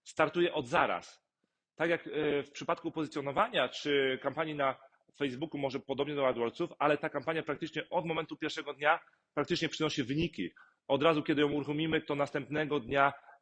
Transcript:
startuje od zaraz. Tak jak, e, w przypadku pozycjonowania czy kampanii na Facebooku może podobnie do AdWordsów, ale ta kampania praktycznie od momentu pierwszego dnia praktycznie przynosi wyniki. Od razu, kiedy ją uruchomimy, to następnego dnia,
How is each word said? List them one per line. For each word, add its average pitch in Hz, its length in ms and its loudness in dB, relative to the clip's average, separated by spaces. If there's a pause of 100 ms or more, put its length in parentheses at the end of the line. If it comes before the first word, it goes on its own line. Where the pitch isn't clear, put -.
startuje 165 500 2
od 143 140 -2
zaraz. 120 580 0 (500)
Tak 165 140 0
jak, 165 180 0
e, 147 360 0
w - 80 -18
przypadku - 400 -4
pozycjonowania 147 800 0
czy 135 520 2
kampanii 151 340 -2
na 135 200 2 (420)
Facebooku 143 440 -4
może 135 180 -2
podobnie 139 360 -2
do 139 120 2
AdWordsów, 117 520 0
ale 147 180 4
ta 156 120 -6
kampania 156 340 -4
praktycznie 151 460 -6
od 170 160 -2
momentu 160 320 -4
pierwszego 147 360 -6
dnia 147 260 2 (340)
praktycznie 156 360 0
przynosi 151 340 -2
wyniki. 135 460 -4 (380)
Od 135 160 2
razu, 156 200 4
kiedy 147 180 2
ją 147 100 4
uruchomimy, 151 500 0
to 147 140 -4
następnego 143 640 -2
dnia, 139 340 2 (280)